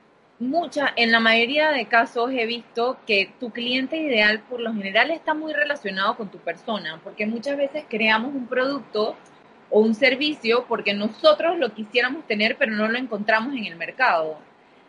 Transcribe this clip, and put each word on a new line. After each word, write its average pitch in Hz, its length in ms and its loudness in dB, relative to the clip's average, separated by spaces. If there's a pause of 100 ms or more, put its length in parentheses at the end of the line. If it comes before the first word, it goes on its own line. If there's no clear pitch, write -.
(400)
mucha, 285 560 -2
en 233 160 2
la 233 80 6
mayoría 233 520 4
de 247 160 -2
casos 240 460 2
he 240 120 -2
visto 233 520 -4 (100)
que 196 320 2
tu 233 120 -10
cliente 254 460 -4
ideal 214 520 2
por 247 100 -8
lo 226 140 -6
general 214 380 0
está 320 220 -4
muy 311 200 -6
relacionado 240 640 -2
con 208 120 -10
tu 175 100 -18
persona, 170 640 -8
porque 214 240 -6
muchas 233 300 -4
veces 285 320 -4
creamos 220 440 0
un 254 140 -8
producto 247 680 -2 (540)
o 214 120 6
un 220 140 4
servicio 254 720 2
porque 214 260 -2
nosotros 302 680 2
lo 247 140 0
quisiéramos 247 520 -2
tener, 214 320 0
pero 233 160 0
no 214 140 0
lo 226 100 0
encontramos 226 580 0
en 220 100 -8
el 170 100 -12
mercado. 165 640 0 (520)